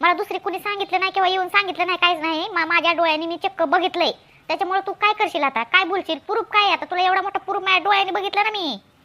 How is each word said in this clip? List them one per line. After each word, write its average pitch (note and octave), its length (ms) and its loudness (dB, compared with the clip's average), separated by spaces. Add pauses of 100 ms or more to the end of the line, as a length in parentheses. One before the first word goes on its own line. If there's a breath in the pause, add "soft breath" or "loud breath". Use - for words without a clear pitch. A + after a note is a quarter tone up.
मला F4 140 4
दुसरी F#4+ 240 -6
कुणी F#4+ 200 -6
सांगितलं G4+ 420 -2
नाही F#4+ 120 -2
किंवा F#4+ 160 2
येऊन F#4 200 0
सांगितलं F4+ 380 0
नाही, F4+ 120 -2
काहीच F4 220 2
नाही. D#4+ 320 -2
मा-, E4 140 0
माझ्या E4+ 260 2
डोळ्याने D#4+ 340 2
मी E4+ 160 -4
चक्क - 200 -2
बघितलंय. E4+ 500 0 (360 soft breath)
त्याच्यामुळे F#4 380 -2
तू G4+ 60 -6
काय G#4 200 2
करशील F4 300 -2
आता, C4 200 0
काय F#4 220 2
बोलशील? E4 340 -4
प्रूफ G#4+ 260 -4
काय G#4 200 2
आहे F#4+ 80 2
आता? D4+ 120 -2
तुला F4+ 180 -2
एवढा F#4 180 2
मोठा G4 180 -4
प्रूफ G4 240 -6
माझ्या F#4+ 160 2
डोळ्याने G4 320 2
बघितला G4 320 -2
ना A4 80 0
मी. E4+ 280 -4 (260)